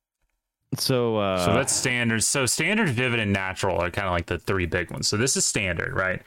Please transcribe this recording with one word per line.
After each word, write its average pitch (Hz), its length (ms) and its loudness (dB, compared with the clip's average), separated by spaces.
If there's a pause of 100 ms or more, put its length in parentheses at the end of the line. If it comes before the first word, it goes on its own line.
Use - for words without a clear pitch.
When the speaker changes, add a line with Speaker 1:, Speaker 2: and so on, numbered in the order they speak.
(760)
Speaker 1:
So, 120 400 0
uh, 95 280 2
Speaker 2:
So 87 100 4
that's 135 180 0
standard. 120 500 0
So 139 220 0
standard, 185 440 0
vivid, 120 300 0
and 101 140 2
natural 95 480 0
are 87 80 0
kinda 98 220 -2
like 87 160 0
the 87 100 -2
three 90 300 0
big 87 240 -2
ones. 71 160 -4
So 107 100 0
this 123 180 2
is 190 80 0
standard, 90 520 -2
right? 92 320 -2